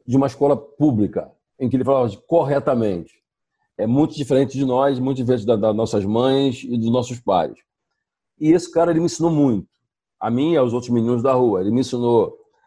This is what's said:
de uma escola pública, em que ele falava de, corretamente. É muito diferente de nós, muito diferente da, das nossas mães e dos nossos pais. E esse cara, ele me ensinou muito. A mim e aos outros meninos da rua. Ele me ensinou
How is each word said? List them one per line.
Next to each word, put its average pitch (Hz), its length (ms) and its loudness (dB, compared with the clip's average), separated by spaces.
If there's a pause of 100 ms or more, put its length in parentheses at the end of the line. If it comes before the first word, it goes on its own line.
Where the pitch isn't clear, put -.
de 120 100 0
uma 135 120 2
escola 143 280 0
pública, 107 760 -2 (260)
em 127 100 -4
que 127 80 -2
ele 127 80 0
falava 131 240 2
de, - 100 -10
corretamente. 135 1000 -2 (560)
É 104 80 -4
muito 143 300 2
diferente 135 420 0
de 139 80 -2
nós, 131 360 0
muito 131 160 -4
diferente 123 280 -2
da, 113 120 2
das 107 180 0
nossas 107 300 -2
mães 127 580 0
e 120 160 -6
dos 113 120 -2
nossos 120 280 -2
pais. 85 400 -2 (800)
E 156 140 2
esse 170 180 0
cara, 170 220 0
ele 160 80 0
me 170 60 0
ensinou 160 240 -2
muito. 135 380 0 (520)
A 110 100 -4
mim 143 220 0
e 160 40 2
aos 127 160 2
outros 120 200 -4
meninos 117 280 0
da 131 120 2
rua. 117 300 2
Ele 107 100 -2
me 123 80 2
ensinou 120 580 0 (280)